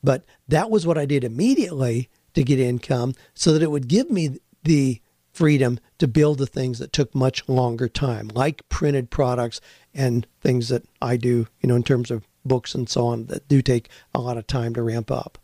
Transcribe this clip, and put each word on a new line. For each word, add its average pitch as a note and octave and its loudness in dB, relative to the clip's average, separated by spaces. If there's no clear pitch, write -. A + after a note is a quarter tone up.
But C3+ 0
that E3 0
was G3+ 0
what E3 0
I D3 -2
did C#3 0
immediately C3 0
to C#3 2
get C3 2
income B2 -2
so - 2
that D3+ 4
it D#3+ 0
would C#3 -2
give A#3 2
me D#3+ -2
the C#3 2
freedom C3 2
to E3+ 2
build D3 2
the C3+ -2
things B2+ -4
that - -12
took - -2
much C3 0
longer B2 0
time, A2 -4
like C#3 -2
printed C#3 -2
products B2 -2
and B2 0
things B2 0
that B2 -2
I B2 -2
do, A#2+ 0
you - 0
know, B2 4
in A#2+ 2
terms B2 0
of A2+ -8
books B2+ -2
and B2 -4
so A#2+ 0
on A#2 -4
that - -10
do C#3 6
take A#2+ 0
a B2+ 0
lot A#2+ -6
of A2+ -10
time A#2 -4
to A#2 -4
ramp A2+ -4
up. - -6